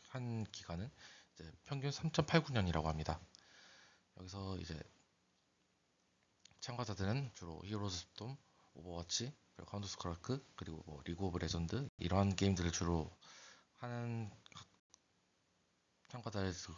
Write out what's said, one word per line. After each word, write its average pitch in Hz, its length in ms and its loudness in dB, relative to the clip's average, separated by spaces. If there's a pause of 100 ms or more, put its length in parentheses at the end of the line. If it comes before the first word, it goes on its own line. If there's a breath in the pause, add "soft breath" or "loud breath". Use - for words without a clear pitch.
한 117 360 -2
기간은 90 440 -6 (440 loud breath)
이제 82 180 -14 (140)
평균 139 260 -2
삼점팔구 156 640 4
년이라고 85 340 6
합니다. 78 320 0 (1000 loud breath)
여기서 95 420 -4
이제 85 200 -6 (1800)
참가자들은 113 720 0
주로 82 280 -8
히어로즈 101 340 0
스톰, 120 400 -8 (360 soft breath)
오버워치, 87 600 -4 (220)
그리고 87 140 -14
카운터 101 180 -6
스트라이크, 92 560 -4 (120)
그리고 82 320 -8
뭐 73 180 -10
리그 87 180 -2
오브 87 140 0
레전드, 85 500 0 (100)
이러한 95 380 6
게임들을 90 360 6
주로 82 440 2 (600 loud breath)
하는 120 560 -4 (240)
각-, - 120 -16 (1400)
참가자를, 104 440 0 (240)